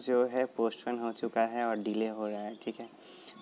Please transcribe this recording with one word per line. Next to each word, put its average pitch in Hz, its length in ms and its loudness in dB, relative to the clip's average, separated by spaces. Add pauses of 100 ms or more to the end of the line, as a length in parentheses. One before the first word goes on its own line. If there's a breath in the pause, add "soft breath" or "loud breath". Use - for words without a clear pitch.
जो 123 220 6
है 127 180 2 (120)
postpone 117 420 0
हो 117 120 -2
चुका 113 300 0
है 117 240 2
और 113 140 2
delay 107 280 0
हो 110 200 -2
रहा 104 140 -4
है, 107 220 -6
ठीक 117 160 -6
है। 117 80 -10 (540 loud breath)